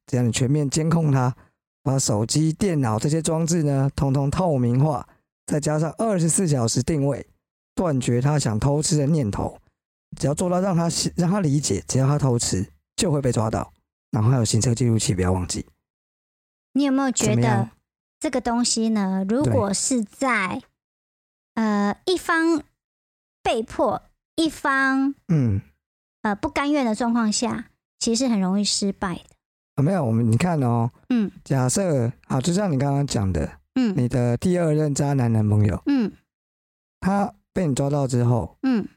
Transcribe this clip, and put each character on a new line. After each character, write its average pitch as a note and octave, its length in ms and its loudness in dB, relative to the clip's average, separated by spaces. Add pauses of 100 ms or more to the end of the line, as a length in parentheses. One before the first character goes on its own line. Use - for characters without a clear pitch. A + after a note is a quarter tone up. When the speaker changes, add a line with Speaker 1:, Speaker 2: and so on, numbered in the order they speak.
Speaker 1:
只 B2+ 100 -2
要 B2 60 2
你 A#2 80 2
全 A#2+ 180 0
面 C#3+ 220 0
监 D#3 180 -2
控 D#3+ 220 2
他， B2+ 240 2 (480)
把 C3+ 160 0
手 A2+ 260 0
机、 D#3 280 0
电 E3 280 0
脑 A2 200 0
这 D3+ 80 0
些 D#3+ 120 0
装 E3 240 -2
置 E3 200 0
呢， C#3 320 0
通 C#3 160 0
通 C#3+ 180 0
透 F3 260 0
明 B2 280 2
化， D3 240 -2 (380)
再 D3 120 -2
加 D#3 200 -2
上 D#3 200 -2
二 G#3+ 180 0
十 E3 120 2
四 F#3+ 180 0
小 C3 200 2
时 B2 160 0
定 D3 240 -2
位， C3+ 200 -4 (480)
断 D#3 260 0
绝 A#2+ 200 0
他 D3 180 2
想 A2 220 -2
偷 C#3+ 200 2
吃 D#3 160 0
的 C#3 100 2
念 D3 220 0
头。 E2+ 300 -6 (580)
只 - 100 -4
要 C#3+ 80 0
做 F3+ 160 -2
到 F3+ 100 0
让 F#3 160 0
他， E3+ 120 0 (280)
让 F3 140 0
他 G#3 100 0
理 D3+ 180 2
解， G2+ 280 -2
只 - 120 0
要 C3+ 80 2
他 D3 120 2
偷 B2+ 200 2
吃， F#2+ 300 -4 (280)
就 - 140 0
会 C#3+ 100 0
被 B2+ 120 0
抓 A2 160 0
到。 A2 240 -6 (380)
然 A2+ 120 0
后 A2+ 80 4
还 C3+ 60 4
有 A#2 80 2
行 G#2+ 160 0
车 A#2 140 0
记 A#2+ 120 0
录 A2+ 120 2
器， G#2+ 160 -2
不 F2+ 80 -2
要 F2+ 100 2
忘 F#2 140 -2
记。 - 180 -8 (1080)
Speaker 2:
你 C#4+ 100 0
有 C#4 80 0
没 C4+ 100 2
有 C4+ 80 0
觉 - 240 0
得 - 0 -
Speaker 1:
怎 A#2+ 80 2
么 A#2+ 60 2
样？ - 220 0 (500)
Speaker 2:
这 D#4 100 -4
个 B3+ 100 -2
东 A#3+ 240 0
西 A3+ 260 0
呢， F#3+ 380 -2
如 B3 160 0
果 G3+ 300 2
是 B3 280 -2
在， A3+ 580 -4 (960)
Speaker 1:
对。 A3+ 80 -2
Speaker 2:
呃， G#3 340 0 (100)
一 F#4 100 2
方 E4 460 0 (800)
被 A3+ 200 0
迫， - 400 -2 (340)
一 D#4+ 120 2
方， C4+ 680 0 (140)
Speaker 1:
嗯。 B2 320 2 (600)
Speaker 2:
呃， G#3 140 -2
不 D#4 120 -4
甘 C#4+ 220 -2
愿 C#4+ 160 2
的 G#3+ 80 0
状 A#3+ 180 -2
况 A3+ 200 0
下， A3 340 -4 (320)
其 A#3 160 0
实 B3+ 140 0
很 G#3+ 120 2
容 F#3+ 200 0
易 - 20 0
失 G3 300 -2
败 F#3+ 240 -6
的。 - 80 -16 (500)
Speaker 1:
啊， C#3 80 0
没 D#3+ 100 2
有， E3+ 120 0
我 A2+ 80 0
们， A2+ 180 2
你 A2+ 60 4
看 E3 260 0
哦， A#2 280 0 (180)
Speaker 2:
嗯。 A3 220 0 (120)
Speaker 1:
假 B2+ 260 0
设， C#3 440 0 (160)
好， C3+ 120 -2
就 E3+ 120 -2
像 G3 180 0
你 C3+ 80 0
刚 C#3 160 0
刚 C#3+ 120 0
讲 G2 260 -2
的， - 260 -4 (160)
Speaker 2:
嗯。 A#3+ 220 0
Speaker 1:
你 B2 120 2
的 A#2+ 280 0
第 F3+ 220 0
二 E3 140 0
任 D3+ 220 0
渣 C#3+ 200 0
男 A#2+ 180 2
男 G#2+ 160 2
朋 G#2 180 4
友， - 200 -2
Speaker 2:
嗯。 C4 260 2 (880)
Speaker 1:
他 G3+ 340 0 (180)
被 F#3+ 140 0
你 C3+ 80 2
抓 C#3 160 0
到 C#3+ 160 0
之 B2 160 2
后， A#2+ 400 0
Speaker 2:
嗯。 B3+ 240 0 (100)